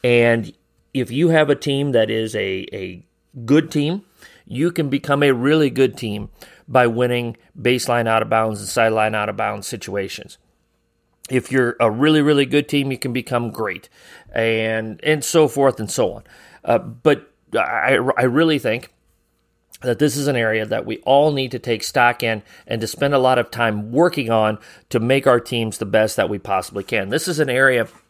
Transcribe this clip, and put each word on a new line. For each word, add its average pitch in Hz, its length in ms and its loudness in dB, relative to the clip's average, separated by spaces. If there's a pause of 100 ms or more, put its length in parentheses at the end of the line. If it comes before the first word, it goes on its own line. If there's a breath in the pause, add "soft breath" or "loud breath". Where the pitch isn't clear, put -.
And 117 500 2 (400)
if 127 160 -4
you 156 200 2
have 156 200 4
a 143 60 4
team 139 380 -2
that 110 160 2
is 110 260 -4
a, 98 360 -4
a 92 340 -12 (400)
good 156 260 2
team, 160 320 -2 (440 soft breath)
you 160 240 -2
can 151 180 -4
become 143 340 0
a 139 100 4
really 139 380 2
good 127 260 2
team 104 320 -8 (380 loud breath)
by 123 180 4
winning 120 500 -2 (240 soft breath)
baseline 120 480 0
out 113 140 2
of 110 80 -4
bounds 110 300 0
and 101 100 -12
sideline 110 460 0
out 104 120 -2
of 104 80 -6
bounds 104 320 -6
situations. - 720 -10 (920)
If 127 220 -2
you're 123 280 0
a 117 100 4
really, 147 320 2
really 143 240 4
good 147 240 0
team, 139 220 -2
you 127 80 -6
can 127 120 -6
become 117 380 -4
great, 104 400 -8 (420 loud breath)
and, 113 720 -2
and 151 200 0
so 156 240 4
forth 135 320 0
and 104 100 -6
so 104 240 0
on. - 100 -16 (400 loud breath)
Uh, 117 140 2
but - 560 -2 (240)
I, 113 400 0 (200)
I 123 60 2
really 147 360 2
think - 340 -4 (880)
that 120 180 -2
this 143 160 2
is 143 120 -4
an 131 100 0
area 110 280 0
that 107 200 -4
we 110 140 -8
all 143 320 4
need 131 200 -4
to 127 80 -8
take 113 240 -2
stock 123 400 2
in 110 180 -2 (260 loud breath)
and 113 120 -4
to 110 80 -4
spend 143 260 -2
a 135 60 4
lot 127 200 4
of - 120 -4
time 110 400 -2
working 151 380 2
on 110 300 2 (300 loud breath)
to 120 100 0
make 131 280 2
our 123 120 6
teams 113 400 -6
the 110 60 -6
best 107 300 0
that 95 140 0
we 104 80 -4
possibly 95 460 -4
can. 98 260 -4
This 151 180 -2
is 156 120 -4
an 139 100 0
area 127 380 2 (220)